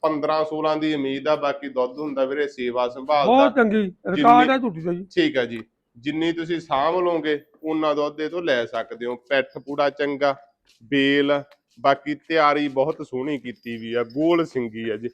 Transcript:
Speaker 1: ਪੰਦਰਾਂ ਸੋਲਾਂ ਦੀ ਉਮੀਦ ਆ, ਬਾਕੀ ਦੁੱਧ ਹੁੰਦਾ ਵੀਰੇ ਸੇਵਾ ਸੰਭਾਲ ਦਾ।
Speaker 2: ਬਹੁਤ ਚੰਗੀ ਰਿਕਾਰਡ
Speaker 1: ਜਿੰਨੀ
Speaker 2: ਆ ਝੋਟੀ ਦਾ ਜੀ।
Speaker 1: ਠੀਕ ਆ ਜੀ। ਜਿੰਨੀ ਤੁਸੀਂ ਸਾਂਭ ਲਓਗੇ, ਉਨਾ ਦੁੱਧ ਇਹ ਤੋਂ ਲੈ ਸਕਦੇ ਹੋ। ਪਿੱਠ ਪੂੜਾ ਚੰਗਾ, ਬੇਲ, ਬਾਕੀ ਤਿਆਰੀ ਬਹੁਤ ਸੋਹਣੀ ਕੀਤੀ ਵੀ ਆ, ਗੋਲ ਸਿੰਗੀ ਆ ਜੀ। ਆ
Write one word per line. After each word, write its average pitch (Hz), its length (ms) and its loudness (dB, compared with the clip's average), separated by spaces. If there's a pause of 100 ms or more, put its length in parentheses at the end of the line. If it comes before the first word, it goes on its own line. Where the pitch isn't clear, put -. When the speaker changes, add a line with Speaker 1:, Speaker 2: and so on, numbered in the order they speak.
Speaker 1:
ਪੰਦਰਾਂ 156 440 0
ਸੋਲਾਂ 156 320 -2
ਦੀ 156 160 -2
ਉਮੀਦ 135 340 -4
ਆ, 151 80 2
ਬਾਕੀ 143 340 -4
ਦੁੱਧ 127 300 -2
ਹੁੰਦਾ 139 260 -2
ਵੀਰੇ 143 220 -2
ਸੇਵਾ 123 420 -2
ਸੰਭਾਲ 139 380 0
ਦਾ। 220 40 4
Speaker 2:
ਬਹੁਤ 269 240 6
ਚੰਗੀ 214 380 0 (220)
ਰਿਕਾਰਡ 240 300 8
Speaker 1:
ਜਿੰਨੀ 262 80 2
Speaker 2:
ਆ 269 40 2
ਝੋਟੀ 208 240 -4
ਦਾ 175 120 -4
ਜੀ। 185 220 -10
Speaker 1:
ਠੀਕ 156 220 2
ਆ 123 80 2
ਜੀ। 117 180 -10 (340)
ਜਿੰਨੀ 151 340 -2
ਤੁਸੀਂ 165 280 -4
ਸਾਂਭ 156 360 0
ਲਓਗੇ, 160 460 0 (220)
ਉਨਾ 156 300 0
ਦੁੱਧ 147 260 -2
ਇਹ 151 100 -4
ਤੋਂ 170 120 -6
ਲੈ 131 240 0
ਸਕਦੇ 113 400 -8
ਹੋ। 120 100 -4
ਪਿੱਠ 135 500 -2
ਪੂੜਾ 143 240 0
ਚੰਗਾ, 143 460 -2 (480)
ਬੇਲ, 143 600 2 (360)
ਬਾਕੀ 139 360 0
ਤਿਆਰੀ 147 520 2
ਬਹੁਤ 143 400 -2
ਸੋਹਣੀ 131 320 -4
ਕੀਤੀ 117 380 -12
ਵੀ 113 160 -8
ਆ, 120 100 0
ਗੋਲ 156 420 2
ਸਿੰਗੀ 113 440 -6
ਆ 107 80 -4
ਜੀ। 117 100 -8
ਆ - 60 -4